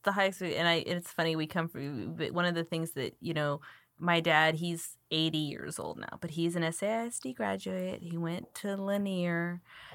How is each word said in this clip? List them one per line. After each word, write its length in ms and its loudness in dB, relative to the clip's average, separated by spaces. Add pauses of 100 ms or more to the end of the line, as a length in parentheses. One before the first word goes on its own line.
the 80 4
highest, 300 2
and 240 2
I, 100 6
it's 360 -2
funny, 240 2
we 100 0
come 220 0
from, 460 -6
but 180 -2
one 140 2
of 80 2
the 100 0
things 280 -4
that, 280 -4
you 140 -2
know, 260 0 (380)
my 220 4
dad, 360 6
he's 400 -4 (140)
eighty 280 2
years 400 -4
old 200 -6
now, 220 -10
but 100 -6
he's 260 0
an 80 2
S 180 -2
A 40 0
I 200 0
S 120 -6
D 160 -6
graduate. 680 -2
He 140 -6
went 400 -4
to 200 -4
Lanier, 840 0 (340)